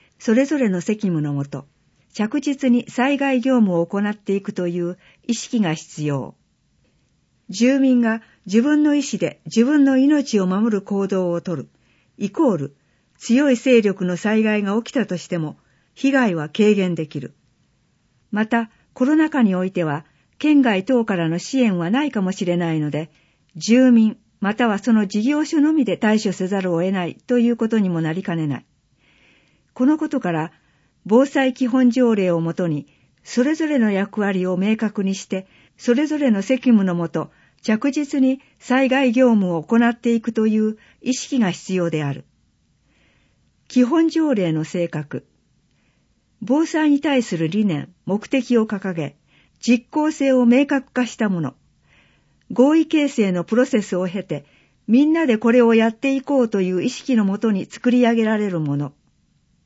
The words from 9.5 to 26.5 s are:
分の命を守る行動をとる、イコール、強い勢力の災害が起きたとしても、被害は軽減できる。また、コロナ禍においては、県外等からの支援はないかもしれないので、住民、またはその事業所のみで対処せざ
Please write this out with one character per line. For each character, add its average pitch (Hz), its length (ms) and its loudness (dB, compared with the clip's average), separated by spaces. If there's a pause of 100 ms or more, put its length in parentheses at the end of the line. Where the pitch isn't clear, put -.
分 285 180 4
の 269 140 4
命 277 420 2
を 185 80 0
守 208 300 0
る 196 40 -6
行 196 260 -4
動 185 240 -2
を 170 100 -4
と 175 140 -6
る、 - 140 -10 (480)
イ 202 120 -4
コ 277 240 0
ー 165 40 -2
ル、 139 180 -8 (420)
強 269 340 2
い 247 40 2
勢 240 260 4
力 190 240 -2
の 180 120 -4
災 220 260 0
害 214 200 0
が 196 140 -2
起 233 140 -8
き - 0 -
た 226 140 0
と 180 120 -6
し - 100 -14
て 175 100 -6
も、 151 200 -6 (360)
被 269 180 -2
害 240 240 2
は 151 140 -6
軽 214 240 4
減 185 220 -2
で 156 120 -6
き 147 120 -10
る。 - 160 -14 (960)
ま 214 160 -2
た、 233 220 -2 (240)
コ 254 120 -2
ロ 302 100 2
ナ 311 140 2
禍 285 140 0
に 185 120 2
お 185 100 -2
い 190 60 -6
て 175 120 -2
は、 151 220 -4 (340)
県 294 220 4
外 196 240 0
等 240 200 2
か 202 100 -4
ら 165 140 -2
の 170 100 -2
支 269 200 -4
援 214 180 2
は 170 120 -2
な 262 140 0
い 277 80 -4
か 208 100 -4
も 185 100 -2
し 190 140 -6
れ 175 120 0
な 165 160 -2
い 156 60 -2
の 147 100 -2
で、 151 220 -6 (440)
住 247 360 4
民、 220 260 4 (220)
ま 208 160 -2
た 240 120 0
は 202 120 0
そ 247 120 -2
の 214 160 2
事 208 140 -4
業 294 240 0
所 311 160 0
の 302 100 2
み 302 140 2
で 190 100 -2
対 214 260 2
処 190 120 -2
せ 190 140 -4
ざ 196 120 -2